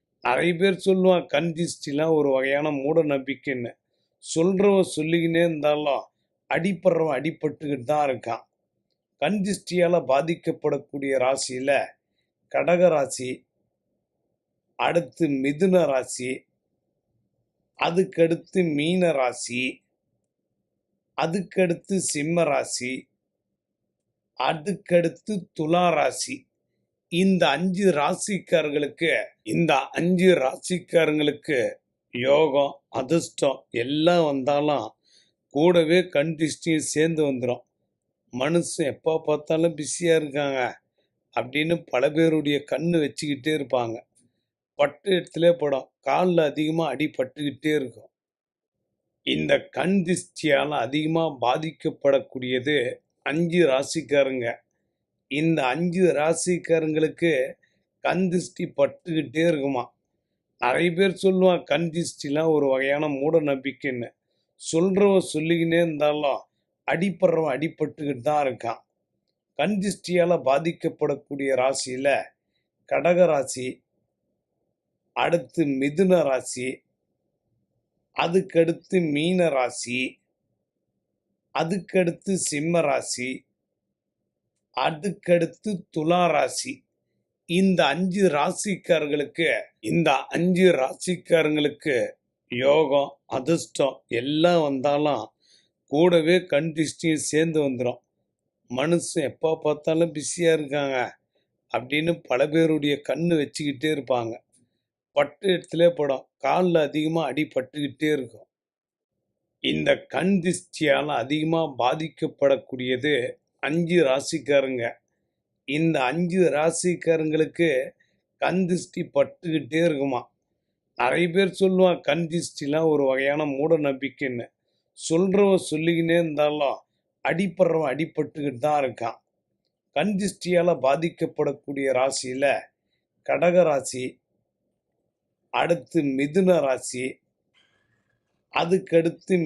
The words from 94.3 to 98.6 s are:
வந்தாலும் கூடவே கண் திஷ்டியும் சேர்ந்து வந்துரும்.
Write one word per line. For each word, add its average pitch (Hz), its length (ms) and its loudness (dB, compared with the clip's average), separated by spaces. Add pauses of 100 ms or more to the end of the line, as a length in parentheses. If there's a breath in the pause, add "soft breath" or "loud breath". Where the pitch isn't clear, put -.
வந்தாலும் 143 600 0 (680 soft breath)
கூடவே 170 440 4 (100)
கண் 160 280 0
திஷ்டியும் 156 520 -2
சேர்ந்து 156 340 0
வந்துரும். 123 400 -2 (680)